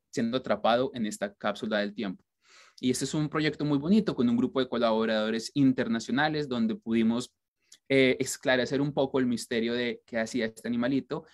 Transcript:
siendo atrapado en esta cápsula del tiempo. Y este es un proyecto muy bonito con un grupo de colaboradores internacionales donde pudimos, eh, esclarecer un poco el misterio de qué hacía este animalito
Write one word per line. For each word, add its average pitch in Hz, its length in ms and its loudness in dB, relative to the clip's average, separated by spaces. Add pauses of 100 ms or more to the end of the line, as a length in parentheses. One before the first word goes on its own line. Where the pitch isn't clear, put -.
(120)
siendo 117 260 -2
atrapado 120 560 2
en 120 120 -4
esta 104 280 -6
cápsula 107 460 -4
del 104 140 -4
tiempo. 104 300 -8 (580)
Y 127 80 0
este 127 160 0
es - 80 -6
un 151 160 0
proyecto 156 340 0
muy 147 140 2
bonito 175 380 2
con 120 120 2
un 120 80 2
grupo 127 240 0
de 127 80 2
colaboradores 113 880 0
internacionales 135 960 0
donde 113 260 0
pudimos, 113 580 0 (540)
eh, 131 320 4
esclarecer 131 640 -2
un 143 120 -2
poco 135 260 0
el 127 80 2
misterio 117 460 -2
de 120 320 -4
qué 117 120 -6
hacía 113 300 -2
este 110 200 -10
animalito 131 680 -2